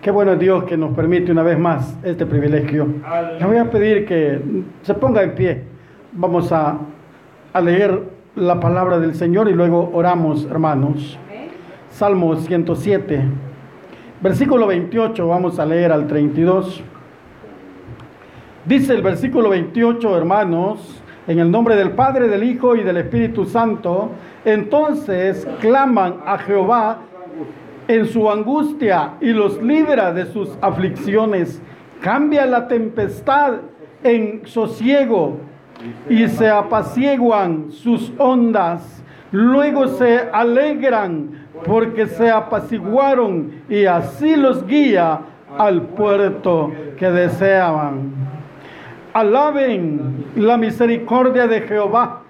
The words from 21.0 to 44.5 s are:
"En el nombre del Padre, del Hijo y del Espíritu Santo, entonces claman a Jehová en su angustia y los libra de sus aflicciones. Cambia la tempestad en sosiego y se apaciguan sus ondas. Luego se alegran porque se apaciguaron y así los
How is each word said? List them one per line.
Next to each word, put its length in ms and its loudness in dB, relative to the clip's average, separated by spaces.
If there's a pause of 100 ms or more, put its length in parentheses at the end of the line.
"En 100 2
el 100 4
nombre 280 4
del 160 2
Padre, 340 2
del 160 2
Hijo 320 2
y 80 0
del 140 0
Espíritu 480 -2
Santo, 680 -2 (340)
entonces 1000 0 (140)
claman 560 2 (100)
a 120 -2
Jehová 600 0 (920)
en 180 2
su 240 0
angustia 880 -2
y 120 0
los 280 0
libra 520 2
de 140 -4
sus 340 -8
aflicciones. 1000 -2 (400)
Cambia 460 2
la 220 0
tempestad 840 0 (500)
en 400 0
sosiego 920 0 (720)
y 200 4
se 200 2
apaciguan 1200 0
sus 460 -2
ondas. 840 0 (300)
Luego 560 2
se 440 2
alegran 1160 0 (180)
porque 400 0
se 240 0
apaciguaron 1200 0 (180)
y 160 2
así 520 0
los 280 2